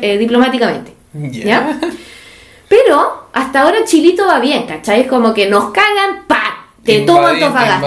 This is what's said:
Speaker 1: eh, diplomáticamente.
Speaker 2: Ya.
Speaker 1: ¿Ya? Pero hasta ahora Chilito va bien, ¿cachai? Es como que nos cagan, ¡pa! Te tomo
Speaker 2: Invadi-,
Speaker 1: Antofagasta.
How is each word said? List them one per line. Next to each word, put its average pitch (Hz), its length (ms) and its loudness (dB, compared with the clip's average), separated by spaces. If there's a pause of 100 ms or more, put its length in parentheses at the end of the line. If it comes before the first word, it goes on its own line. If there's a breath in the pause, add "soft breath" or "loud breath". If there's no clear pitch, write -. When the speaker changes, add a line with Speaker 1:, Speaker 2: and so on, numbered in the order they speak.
Speaker 1:
eh, 202 160 0
diplomáticamente. 233 760 0 (200)
Speaker 2:
Ya. 147 300 -10
Speaker 1:
¿Ya? 254 360 -2 (880 loud breath)
Pero 392 680 2
hasta 269 280 -2
ahora 359 240 2
Chilito 349 400 2
va 330 140 2
bien, 254 280 -2
¿cachai? 202 340 0
Es 254 60 -2
como 233 260 0
que 202 140 0
nos 202 240 0
cagan, 392 560 -2
¡pa! 214 400 -4 (160)
Te - 180 2
tomo 339 200 4
Speaker 2:
Invadi-, 330 220 0
Speaker 1:
Antofagasta. 247 320 0 (120)